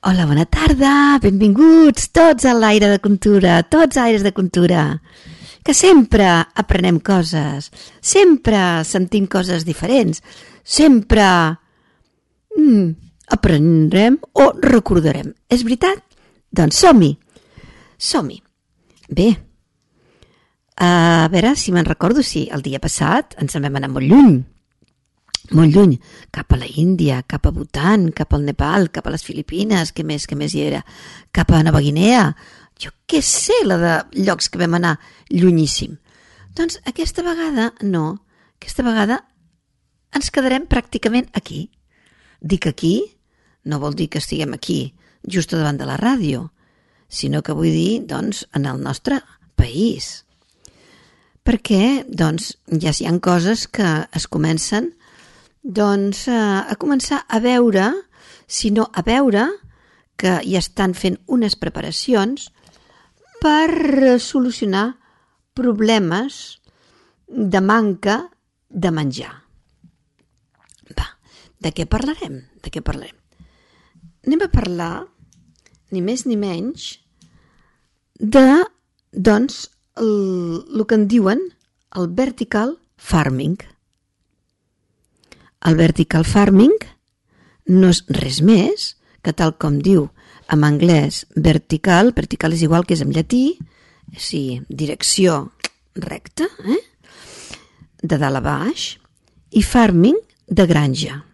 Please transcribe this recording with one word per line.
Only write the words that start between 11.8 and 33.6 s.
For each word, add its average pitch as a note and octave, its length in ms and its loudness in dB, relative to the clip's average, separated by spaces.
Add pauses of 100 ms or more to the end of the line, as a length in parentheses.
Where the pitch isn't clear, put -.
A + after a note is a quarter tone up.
mm, A3+ 300 4 (420)
aprendrem E3+ 880 4 (160)
o C4+ 240 6
recordarem. D#3 760 0 (120)
És B3 160 0
veritat? D4+ 380 -2 (480)
Doncs D#3 320 0
som-hi, G#3+ 320 6 (840)
som-hi. - 460 -6 (680)
Bé, E3+ 220 2 (1500)
a E3+ 480 4
veure G3 260 2
si - 160 -6
me'n F3 140 2
recordo, A3 380 0
sí, - 280 -4
el C#3 140 -8
dia C3+ 140 -8
passat D3+ 580 -2
ens C#3+ 180 -6
en D3 60 -4
vam C#3 140 -6
anar C3+ 180 -6
molt C3+ 160 -2
lluny, G#3 320 8 (1120)
molt D#3 240 4
lluny, F#3 220 4 (340)
cap - 220 -2
a B2+ 60 2
la A#2+ 80 -10
Índia, D#3 600 -2
cap - 180 -8
a D3 60 2
Bhutan, E3 640 -2
cap - 180 -4
al D3 140 -2
Nepal, D#3+ 460 -2
cap - 140 -10
a C#3+ 60 -8
les D3+ 120 -10
Filipines, F3+ 680 -6
què D#3+ 160 -10
més, D3 200 -8
què C#3+ 100 -8
més D3+ 180 -8
hi D3 140 -4
era? C#3+ 120 -8 (540)
Cap - 160 0
a D#3+ 140 4
Nova D3 180 2
Guinea, F3 460 2 (500)
jo - 140 -16 (160)
què D#4 160 0
sé, - 320 -2 (100)